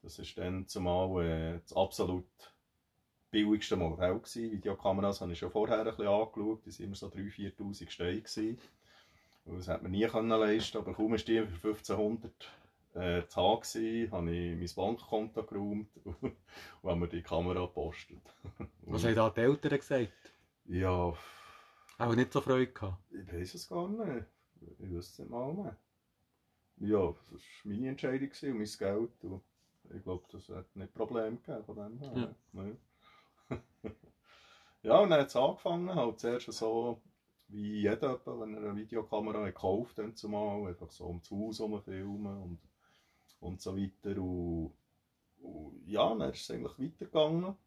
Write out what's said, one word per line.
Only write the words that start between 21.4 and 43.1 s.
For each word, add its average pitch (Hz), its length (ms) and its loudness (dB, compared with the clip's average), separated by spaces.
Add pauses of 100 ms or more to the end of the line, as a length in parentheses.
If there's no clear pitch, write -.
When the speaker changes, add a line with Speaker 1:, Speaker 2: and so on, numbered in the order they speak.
Speaker 2:
Aber 117 180 2
nicht 127 180 4
so 139 80 4
Freude 127 300 4
gehabt? 95 260 -4 (140)
Speaker 1:
Ich 90 220 -12
weiss 87 220 -4
es 175 140 -10
gar 175 180 -2
nicht. 190 380 -4 (540)
Ich 98 120 -8
wüsste 85 220 -6
es - 60 -20
nicht 101 120 -12
mal 127 220 -4
mehr. 170 240 -8 (1000)
Ja, 101 300 4
das - 240 -6
war - 80 -16 (240)
meine 107 260 -4
Entscheidung 135 400 -2
gewesen 139 220 -6
und 117 60 -2
mein 107 100 -2 (100)
Geld. 104 460 -2
Und 95 180 -8 (540)
ich 95 80 -12
glaub, 92 260 -8
das 98 200 -18
hat 92 260 -14
nicht 98 180 -12
Probleme 113 440 -2
gegeben 117 280 -10
von - 120 -12
dem 110 220 -12
her. 139 160 -10
Speaker 2:
Ja. 113 200 -4 (280)
Speaker 1:
Ja. 104 80 -6 (840)
<laughs> - 340 -14 (920)
Ja, 120 160 8
und 202 120 8
dann 151 100 8
hat 139 60 2
es - 80 -6
angefangen, 175 580 2
halt 117 260 0
zuerst 120 340 -2
so, 113 480 0 (480)
wie 104 320 -4
jeder, 113 340 4
etwa, 123 240 -8
wenn 110 160 -8
er 107 80 -8
eine 104 120 -4
Videokamera 107 640 -2
hat 101 120 0
gekauft 101 460 0
hat, 110 180 -6
zumal, 104 500 -2
einfach 87 220 -10
so - 160 -14
um 87 140 -6
das - 100 -20
Haus 107 300 -4
herum 107 240 -4
filmen 101 580 -6
und, 87 180 -10 (840)